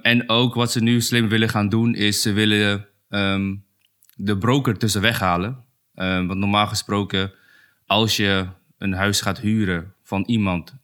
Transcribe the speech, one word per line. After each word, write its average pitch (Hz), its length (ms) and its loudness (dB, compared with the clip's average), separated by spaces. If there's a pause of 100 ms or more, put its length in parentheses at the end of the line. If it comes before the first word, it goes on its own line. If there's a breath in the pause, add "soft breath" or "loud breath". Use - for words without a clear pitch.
en 120 280 2
ook 120 240 2
wat 120 180 0
ze 117 100 -2
nu 120 200 2
slim 117 280 0
willen 110 200 2
gaan 104 200 0
doen, 113 260 2
is 104 260 0
ze 107 100 0
willen, 104 560 2 (220)
ehm, 98 460 -2 (600)
de 98 220 -2
broker 123 400 0
tussen 104 240 -2
weghalen. 101 600 0 (320)
Ehm, 92 300 -2
want 95 140 -4
normaal 101 280 2
gesproken, 101 680 -2 (520 soft breath)
als 107 300 2
je 98 320 0 (300)
een 98 160 -4
huis 98 280 0
gaat 98 180 -4
huren 95 540 -2 (100)
van 98 240 -4
iemand, 98 560 -2